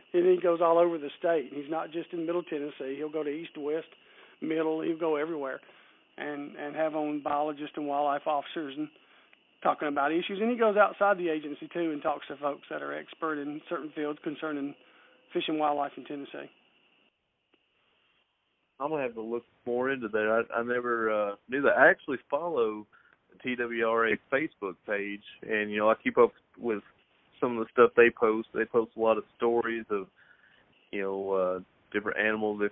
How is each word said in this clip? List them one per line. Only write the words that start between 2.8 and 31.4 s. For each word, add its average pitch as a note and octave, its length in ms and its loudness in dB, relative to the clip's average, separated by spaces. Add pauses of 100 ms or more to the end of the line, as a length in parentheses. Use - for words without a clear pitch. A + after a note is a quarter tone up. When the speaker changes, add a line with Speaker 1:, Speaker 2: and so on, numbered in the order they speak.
Speaker 1:
He'll D3+ 160 -6
go D#3 100 -4
to D3 80 -4
East, D#3+ 280 -10
West, D3+ 300 -6 (520)
Middle. D#3+ 400 -2
He'll D#3+ 180 -2
go D#3+ 180 0
everywhere C#3+ 440 -4 (560)
and, D3 400 -8
and D3 180 -10
have D#3 220 -2
on D3+ 260 -2
biologists D3 540 -2
and D3+ 100 -6
wildlife C#3+ 400 0
officers D3 500 -4
and D3+ 120 -6 (720)
talking D3+ 240 0
about C#3+ 240 0
issues. F#3 300 -2
And A3+ 100 0
he B3 60 0
goes G#3+ 200 4
outside G3 420 4
the F3 100 -2
agency, D#3 440 -6
too, E3+ 200 0
and C#3+ 100 -6
talks D3+ 240 -4
to C#3+ 100 -12
folks C#3+ 320 -6
that D3 140 -8
are C#3+ 100 -8
expert D#3 480 -6
in D3 280 -8
certain D3+ 260 -6
fields D3+ 300 -4
concerning D3 500 -6 (580)
fish F3 140 -2
and D#3 140 -2
wildlife D3 360 0
in C3+ 80 -14
Tennessee. C#3+ 460 -12 (2250)
Speaker 2:
I'm D3 100 -4
gonna D3+ 120 -2
have A#2+ 120 -4
to A2+ 80 -8
look A#2 220 -6 (200)
more B2 260 0
into B2 180 -4
that. A2 440 2
I, - 60 -2
I A#2 60 0
never, A#2 640 0
uh, G2+ 40 -6 (140)
knew C3+ 140 -2
that. A#2 160 6
I C#3+ 100 10
actually D3+ 300 0 (100)
follow B2 560 -2 (460)
the - 100 -20
T B2+ 140 -4
W A#2 320 -2
R A2+ 220 4
A G#2 100 2 (140)
Facebook C3 420 -2 (140)
page, G2+ 340 -4 (260)
and, G#2+ 220 0
you G#2 80 -2
know, G#2+ 100 4
I A2 140 6
keep B2+ 160 0
up A#2 140 8 (260)
with A2+ 240 -4 (600)
some B2 160 -2
of A2+ 80 -4
the - 80 -14
stuff A#2 200 8
they A#2+ 140 10 (100)
post. A2 360 2
They A2+ 100 -2
post A#2 320 0
a A2+ 40 -6
lot A2 180 4
of G2+ 60 -6 (120)
stories A#2 540 0
of, G2 160 -2 (840)
you G2+ 100 -4
know, G2 300 -4
uh, F#2 280 0 (320)